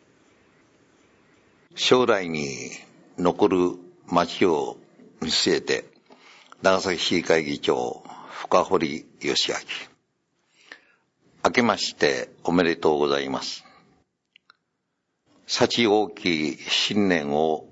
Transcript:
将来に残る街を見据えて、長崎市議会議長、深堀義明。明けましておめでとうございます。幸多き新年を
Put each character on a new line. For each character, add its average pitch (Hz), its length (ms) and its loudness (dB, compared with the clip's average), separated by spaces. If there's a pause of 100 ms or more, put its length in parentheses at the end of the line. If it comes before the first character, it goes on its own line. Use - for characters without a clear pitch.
(1800)
将 127 300 4
来 98 240 2
に 67 420 -6 (460)
残 87 300 2
る 92 100 2 (480)
街 87 400 0
を 69 320 0 (440)
見 80 80 -6
据 85 260 0
え 69 60 -2
て、 - 240 -4 (760)
長 95 200 4
崎 90 200 -2
市 - 140 0
議 80 80 0
会 80 200 2
議 71 160 -6
長、 62 440 -2 (260)
深 - 340 0
堀 80 420 -2 (140)
義 67 320 -2
明。 - 40 -6 (1900)
明 87 80 2
け 127 120 2
ま 104 140 2
し - 180 -6
て 67 340 0 (140)
お 87 80 -2
め 87 120 4
で 82 120 2
と 78 200 2
う - 40 2
ご 71 80 2
ざ 71 120 0
い 67 100 -6
ま 65 120 -6
す。 - 240 -12 (1900)
幸 117 360 2
多 104 220 4
き 76 480 -2
新 - 520 0
年 73 220 0
を 78 400 0